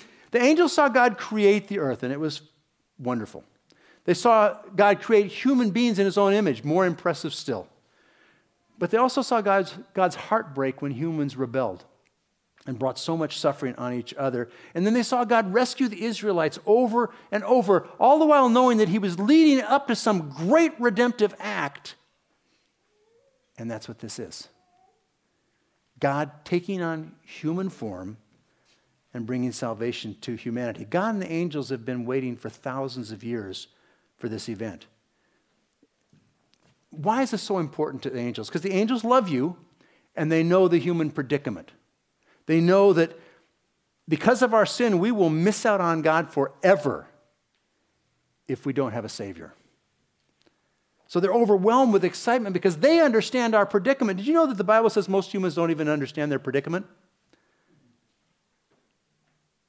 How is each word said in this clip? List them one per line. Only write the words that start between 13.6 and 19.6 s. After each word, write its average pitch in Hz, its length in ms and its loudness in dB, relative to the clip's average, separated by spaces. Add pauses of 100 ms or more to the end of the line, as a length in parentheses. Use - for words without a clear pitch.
on 123 180 -8
each 120 200 -10
other. 127 360 -4 (240)
And 175 120 -2
then 220 80 2
they 240 100 2
saw 247 220 -2
God 214 280 0
rescue 247 340 0
the 202 160 -10
Israelites 190 600 -2
over 233 480 2 (180)
and 208 120 -4
over, 202 440 4 (120)
all 277 200 6
the 320 60 4
while 285 240 6
knowing 247 280 4
that 214 120 4
he 208 100 0
was 180 200 -2
leading 277 440 6